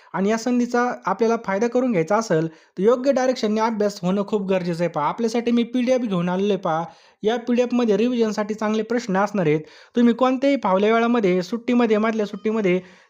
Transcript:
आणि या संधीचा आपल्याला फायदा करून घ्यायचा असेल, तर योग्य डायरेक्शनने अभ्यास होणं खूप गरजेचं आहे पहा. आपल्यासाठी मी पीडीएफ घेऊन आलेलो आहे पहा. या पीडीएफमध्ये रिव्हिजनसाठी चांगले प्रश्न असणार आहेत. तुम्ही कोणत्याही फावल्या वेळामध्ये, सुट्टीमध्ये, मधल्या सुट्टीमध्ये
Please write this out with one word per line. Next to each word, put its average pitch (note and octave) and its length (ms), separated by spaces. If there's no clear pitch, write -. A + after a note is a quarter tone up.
आणि F#3+ 160
या A3 80
संधीचा A#3+ 560
आपल्याला A3 380
फायदा G3+ 240
करून B3 220
घ्यायचा F3 260
असेल, E3 320
तर - 340
योग्य B3+ 300
डायरेक्शनने B3 480
अभ्यास G#3 420
होणं G3 240
खूप G3+ 220
गरजेचं F3 340
आहे E3+ 60
पहा. D3+ 200
आपल्यासाठी A#3 420
मी A#3 120
पीडीएफ B3 380
घेऊन F#3 280
आलेलो F#3+ 200
आहे G3 80
पहा. E3 280
या A3+ 160
पीडीएफमध्ये A#3+ 580
रिव्हिजनसाठी A3 580
चांगले G#3+ 280
प्रश्न A3 340
असणार G3 300
आहेत. D#3 140
तुम्ही A#3+ 180
कोणत्याही C4 420
फावल्या G#3 380
वेळामध्ये, A3+ 480
सुट्टीमध्ये, A#3 560
मधल्या A3 280
सुट्टीमध्ये G3+ 540